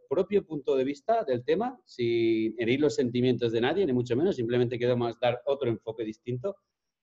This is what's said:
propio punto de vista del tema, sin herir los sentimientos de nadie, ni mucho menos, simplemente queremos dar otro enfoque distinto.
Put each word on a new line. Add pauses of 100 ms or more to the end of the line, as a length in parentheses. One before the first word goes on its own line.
propio
punto
de
vista
del
tema,
sin
herir
los
sentimientos
de
nadie,
ni
mucho
menos,
simplemente
queremos
dar
otro
enfoque
distinto. (460)